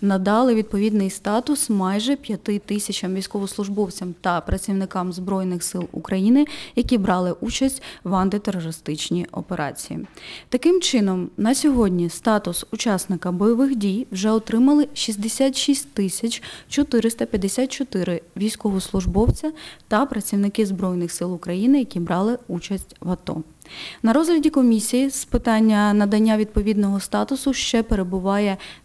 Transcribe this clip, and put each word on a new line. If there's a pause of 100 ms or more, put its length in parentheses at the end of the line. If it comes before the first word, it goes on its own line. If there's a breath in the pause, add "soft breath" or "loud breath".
надали
відповідний
статус
майже
п'яти
тисячам
військовослужбовцям
та
працівникам
Збройних
сил
України, (300 loud breath)
які
брали
участь (200 loud breath)
в
антитерористичній
операції. (420 loud breath)
Таким
чином,
на
сьогодні
статус
учасника
бойових
дій
вже
отримали
шістдесят
шість
тисяч (260 loud breath)
чотириста
п'ятдесят
чотири (160)
військовослужбовця (360 loud breath)
та
працівники
Збройних
сил
України,
які
брали (100)
участь
в
ато. (600 loud breath)
На
розгляді
комісії
з
питання
надання
відповідного
статусу
ще
перебуває (280 loud breath)